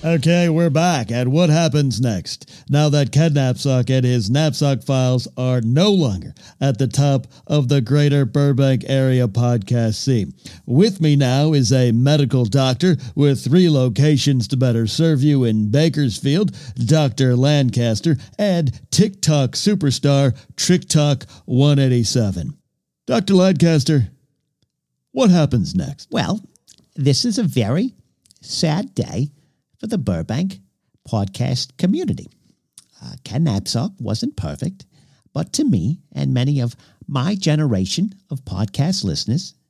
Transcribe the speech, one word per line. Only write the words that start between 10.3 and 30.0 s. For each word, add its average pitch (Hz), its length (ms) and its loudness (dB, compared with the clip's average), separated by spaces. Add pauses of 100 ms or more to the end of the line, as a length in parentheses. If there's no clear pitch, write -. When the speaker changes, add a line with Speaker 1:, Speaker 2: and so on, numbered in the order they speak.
Speaker 1:
With 190 340 2
me 151 160 2
now 139 380 2
is 127 180 2
a 127 220 2
medical 131 500 2
doctor 131 540 2 (180)
with 143 300 0
three 170 240 4
locations 131 800 2
to 135 80 -2
better 117 300 0
serve 151 360 0
you 143 220 2
in 107 260 0
Bakersfield, 147 800 0 (220)
Doctor 131 600 2
Lancaster, 127 800 0 (200)
and 175 400 -2 (140)
TikTok 156 600 0
superstar 139 840 0 (200)
Trick - 320 0
Talk 147 360 0 (200)
one 139 340 2
eighty-seven. 120 800 -2 (500)
Doctor 202 280 0
Lancaster, 160 760 2 (1040)
what 247 160 2
happens 143 440 2
next? - 380 -6
Speaker 2:
Well, - 300 -4 (520)
this 139 300 0
is 233 140 -2
a 233 60 0
very 143 500 -2 (480)
sad 170 520 -4
day 123 360 -4 (500)
for 220 80 -12
the 220 100 -4
Burbank 117 640 -4 (460)